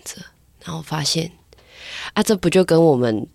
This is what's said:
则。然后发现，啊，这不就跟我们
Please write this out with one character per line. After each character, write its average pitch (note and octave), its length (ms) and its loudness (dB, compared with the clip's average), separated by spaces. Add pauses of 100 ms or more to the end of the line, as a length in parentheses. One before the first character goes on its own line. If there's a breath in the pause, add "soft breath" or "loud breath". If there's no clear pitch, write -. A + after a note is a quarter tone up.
则。 - 160 -16 (440)
然 E3 100 -14
后 D#3+ 80 -14
发 D#3 220 -6
现， E3 260 -4 (840 loud breath)
啊， G#3 80 2
这 G#3+ 120 2
不 F3+ 140 -2
就 F#3 160 4
跟 E3 180 4
我 D3+ 140 4
们 A2+ 380 -2